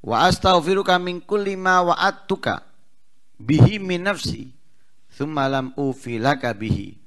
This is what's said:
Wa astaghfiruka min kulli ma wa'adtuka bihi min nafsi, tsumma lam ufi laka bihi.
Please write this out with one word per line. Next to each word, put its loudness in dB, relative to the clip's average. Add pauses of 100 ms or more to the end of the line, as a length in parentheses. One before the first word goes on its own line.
Wa 2
astaghfiruka 2
min -6
kulli -4
ma 2
wa'adtuka -2 (800)
bihi 6
min -4
nafsi, -6 (600)
tsumma -4
lam -4
ufi -6
laka -2
bihi. -6